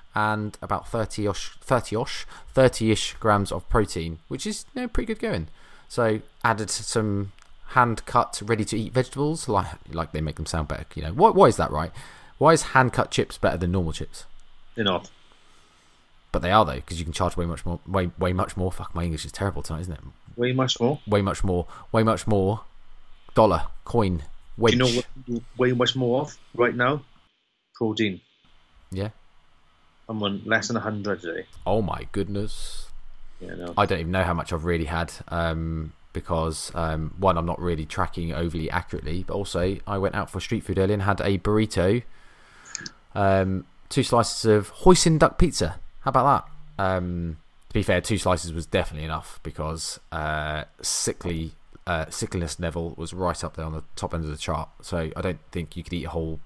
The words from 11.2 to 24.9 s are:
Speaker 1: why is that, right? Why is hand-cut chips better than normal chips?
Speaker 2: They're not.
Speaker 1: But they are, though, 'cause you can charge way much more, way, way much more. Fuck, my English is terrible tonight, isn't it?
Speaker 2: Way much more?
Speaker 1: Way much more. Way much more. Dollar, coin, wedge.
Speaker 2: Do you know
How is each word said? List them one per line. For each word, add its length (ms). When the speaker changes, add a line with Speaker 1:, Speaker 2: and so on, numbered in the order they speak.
Speaker 1:
why 160
is 100
that, 140
right? 200
Why 140
is 100
hand-cut 480
chips 280
better 180
than 160
normal 200
chips? 320
Speaker 2:
They're 100
not. 260
Speaker 1:
But 100
they 80
are, 140
though, 160
'cause 180
you 60
can 80
charge 240
way 80
much 220
more, 200
way, 320
way 140
much 240
more. 160
Fuck, 220
my 100
English 220
is 60
terrible 300
tonight, 200
isn't 120
it? 60
Speaker 2:
Way 160
much 280
more? 260
Speaker 1:
Way 140
much 240
more. 220
Way 100
much 240
more. 360
Dollar, 300
coin, 400
wedge. 160
Speaker 2:
Do 60
you 60
know 120